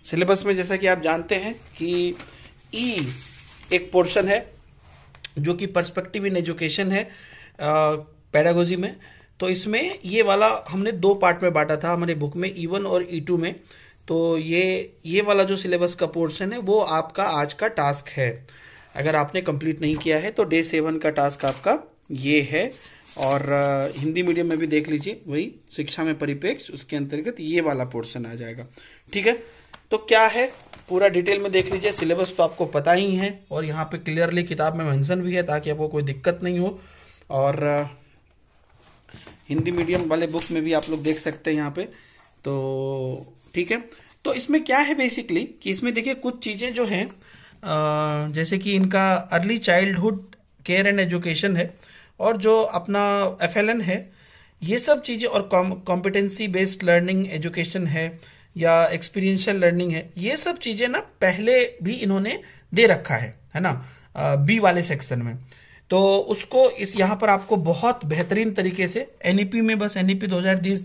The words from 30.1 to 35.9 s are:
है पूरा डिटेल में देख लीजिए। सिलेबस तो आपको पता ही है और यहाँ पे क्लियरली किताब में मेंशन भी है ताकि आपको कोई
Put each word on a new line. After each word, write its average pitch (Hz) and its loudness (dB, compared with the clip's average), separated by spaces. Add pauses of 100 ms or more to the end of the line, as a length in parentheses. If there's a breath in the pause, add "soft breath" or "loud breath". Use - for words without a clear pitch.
है 240 0 (380)
पूरा 185 4
डिटेल 185 2
में 196 -4
देख 185 2
लीजिए। 196 0
सिलेबस 180 0
तो 175 4
आपको 165 0
पता 151 0
ही 190 4
है 196 -4
और 156 -4
यहाँ 156 -4
पे 160 -8
क्लियरली 170 0
किताब 156 0
में 165 -4
मेंशन 147 0
भी 180 -2
है 180 2
ताकि 151 -2
आपको 151 -2
कोई 151 -2